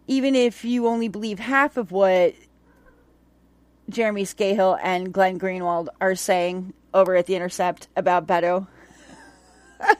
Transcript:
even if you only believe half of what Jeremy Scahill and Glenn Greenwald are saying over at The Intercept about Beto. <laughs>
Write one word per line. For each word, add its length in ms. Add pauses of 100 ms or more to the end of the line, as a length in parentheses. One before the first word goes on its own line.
even 280
if 280
you 240
only 200
believe 320
half 380
of 140
what 440 (1500)
Jeremy 340
Scahill 580
and 320
Glenn 260
Greenwald 480 (120)
are 160
saying 580 (200)
over 220
at 100
The 100
Intercept 600
about 320
Beto. 400 (1120)
<laughs> 200